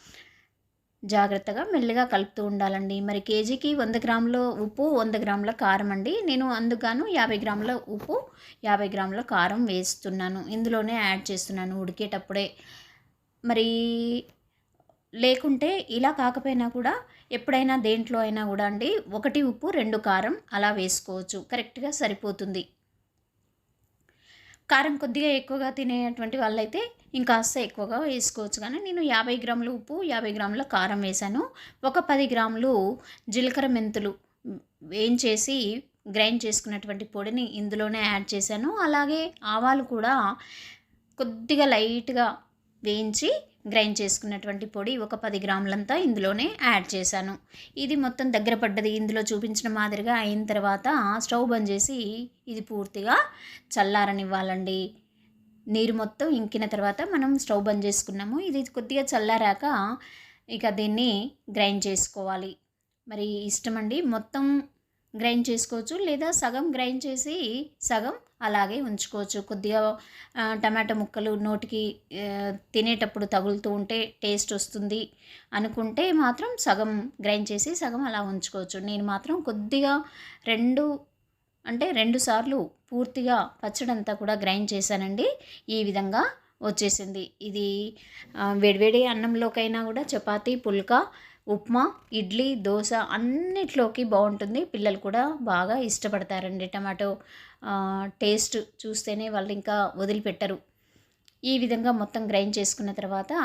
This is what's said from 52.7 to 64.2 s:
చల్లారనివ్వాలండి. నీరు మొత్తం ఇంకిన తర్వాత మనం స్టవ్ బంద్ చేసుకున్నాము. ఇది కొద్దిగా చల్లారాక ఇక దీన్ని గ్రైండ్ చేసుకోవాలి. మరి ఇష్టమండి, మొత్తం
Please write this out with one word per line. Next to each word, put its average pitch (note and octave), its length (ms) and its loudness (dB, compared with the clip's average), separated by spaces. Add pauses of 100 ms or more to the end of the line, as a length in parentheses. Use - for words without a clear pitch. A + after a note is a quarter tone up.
చల్లారనివ్వాలండి. F#3+ 1300 0 (760)
నీరు A3 240 4
మొత్తం A3 360 -2
ఇంకిన A3 380 0
తర్వాత G3+ 360 0
మనం C#4 360 2
స్టవ్ G3+ 240 0
బంద్ G#3 220 2
చేసుకున్నాము. G3+ 560 -2
ఇది C#4+ 220 -2
కొద్దిగా C4 400 -2
చల్లారాక A3+ 920 2 (520)
ఇక A3+ 200 -2
దీన్ని G#3+ 600 0 (200)
గ్రైండ్ G3+ 360 2
చేసుకోవాలి. F#3+ 720 -4 (520)
మరి G#3 180 -6
ఇష్టమండి, G#3+ 760 -4
మొత్తం C#4 640 0 (540)